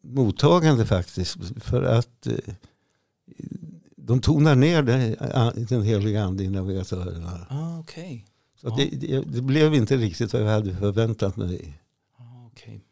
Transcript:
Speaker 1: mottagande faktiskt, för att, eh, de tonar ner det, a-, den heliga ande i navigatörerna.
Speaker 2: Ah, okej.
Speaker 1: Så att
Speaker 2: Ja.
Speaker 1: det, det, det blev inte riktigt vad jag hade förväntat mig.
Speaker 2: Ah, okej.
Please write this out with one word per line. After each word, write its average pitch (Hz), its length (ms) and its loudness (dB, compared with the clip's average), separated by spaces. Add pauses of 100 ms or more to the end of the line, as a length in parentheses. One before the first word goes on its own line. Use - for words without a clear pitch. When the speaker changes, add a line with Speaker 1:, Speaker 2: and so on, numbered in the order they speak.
Speaker 1:
mottagande 135 840 2
faktiskt, 90 500 -2 (280)
för - 180 -2
att, - 440 0
eh, - 280 -6 (1400)
de 123 240 0
tonar 143 340 6
ner 151 280 6
det, 120 380 2
a-, 117 360 2
den 117 260 -2
heliga 104 420 0
ande 95 200 -2
i 95 40 -4
navigatörerna. 92 1000 -6
Speaker 2:
Ah, 165 280 -8
okej. 160 480 -16 (340)
Speaker 1:
Så 127 80 -8
att 117 100 -4
Speaker 2:
Ja. 139 120 2
Speaker 1:
det, - 60 -8 (100)
det, 131 140 -2
det 123 220 -6
blev 151 320 4
inte 135 220 4
riktigt 110 360 -2
vad 113 100 0
jag 107 80 2
hade 107 260 0
förväntat 104 600 0
mig. 90 440 -8 (380)
Speaker 2:
Ah, 120 340 -20
okej. 104 400 -20